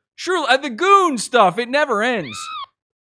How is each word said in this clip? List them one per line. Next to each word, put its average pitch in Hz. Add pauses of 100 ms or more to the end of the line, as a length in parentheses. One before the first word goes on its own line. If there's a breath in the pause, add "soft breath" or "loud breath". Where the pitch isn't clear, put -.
(160)
Surely, 339
uh, 254
the 277
goon 349
stuff, 196
it 240
never 262
ends. 233 (680)